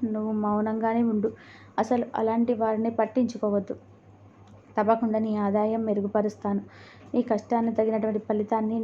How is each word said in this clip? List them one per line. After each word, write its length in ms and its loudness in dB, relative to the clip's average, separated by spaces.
నువ్వు 280 -2
మౌనంగానే 720 0
ఉండు. 280 2
అసలు 360 0
అలాంటి 400 2
వారిని 360 0
పట్టించుకోవద్దు. 840 0
తప్పకుండా 480 2
నీ 180 0
ఆదాయం 480 0
మెరుగుపరుస్తాను. 800 -2
నీ 140 0
కష్టాన్ని 520 0
తగినటువంటి 440 0
ఫలితాన్ని 640 -2